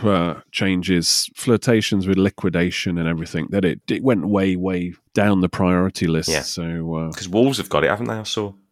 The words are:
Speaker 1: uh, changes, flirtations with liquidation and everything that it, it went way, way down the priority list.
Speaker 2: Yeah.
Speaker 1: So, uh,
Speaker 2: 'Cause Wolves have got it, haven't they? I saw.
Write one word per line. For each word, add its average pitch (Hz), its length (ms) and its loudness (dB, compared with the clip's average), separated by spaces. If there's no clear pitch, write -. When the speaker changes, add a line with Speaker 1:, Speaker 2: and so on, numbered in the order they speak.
Speaker 1:
uh, 87 320 2
changes, 90 840 0
flirtations 110 720 2
with 95 120 2
liquidation 90 800 0
and 82 100 -2
everything 82 440 -4
that 95 120 0
it, 82 160 0
it - 140 -2
went 104 240 2
way, 95 300 2
way 90 360 -4
down 101 260 4
the 90 100 2
priority 92 560 0
list. 80 220 0
Speaker 2:
Yeah. 78 140 0
Speaker 1:
So, 82 540 -6
uh, 80 180 -4
Speaker 2:
'Cause 92 160 -12
Wolves 120 280 2
have 87 120 -6
got 76 160 4
it, 71 40 4
haven't 107 180 0
they? 113 80 -4
I 110 80 -8
saw. 104 280 -6